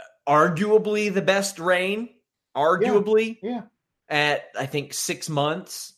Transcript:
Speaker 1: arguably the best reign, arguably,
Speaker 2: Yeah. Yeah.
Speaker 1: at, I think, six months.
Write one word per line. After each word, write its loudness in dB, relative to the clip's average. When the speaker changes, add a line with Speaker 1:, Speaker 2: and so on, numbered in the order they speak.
Speaker 1:
arguably 2
the 0
best 0
reign, -2
arguably, 2
Speaker 2:
Yeah. -6
Yeah. -6
Speaker 1:
at, 0
I -4
think, -6
six -6
months. -4